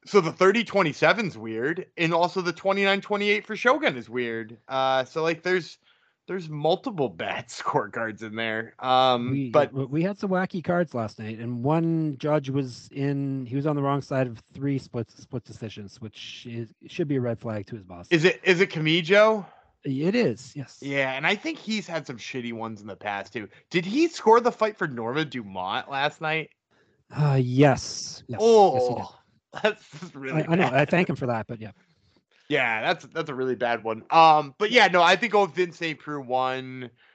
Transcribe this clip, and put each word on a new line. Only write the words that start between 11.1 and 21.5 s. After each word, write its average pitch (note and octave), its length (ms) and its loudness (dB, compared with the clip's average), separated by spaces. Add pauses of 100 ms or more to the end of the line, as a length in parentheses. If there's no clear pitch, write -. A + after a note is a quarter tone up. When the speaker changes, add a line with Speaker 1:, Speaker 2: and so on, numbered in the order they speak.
Speaker 2:
night, A2 200 -10
and A#2+ 220 -6
one D#3+ 580 0
judge D3 300 0
was C3 440 -4
in, C#3 520 -4
he A#2+ 120 -6
was C#3+ 100 -2
on D3+ 80 0
the C#3+ 60 -2
wrong C#3 200 0
side C3 260 -2
of A2+ 140 -12 (120)
three C#3 260 -4
split, - 320 -8
split - 320 -12
decisions, G#2+ 560 -14
which - 500 -16
is, A#2 240 -10 (140)
should E3 220 -4
be C#3 80 0
a B2+ 40 0
red A#2 160 -2
flag G#2+ 300 -8
to A#2+ 80 -12
his G#2 80 -14
boss. F2+ 280 -18
Speaker 1:
Is D#3+ 120 4
it, F3 220 2
is F3+ 160 4
it G3 80 2
Kamijo? F3+ 760 4 (380)
Speaker 2:
It D3+ 320 -2
is, D#3 400 -2
yes. C#3+ 260 -14
Speaker 1:
Yeah, C#3 300 -2
and C#3 160 -4
I G3 80 2
think D4+ 220 -8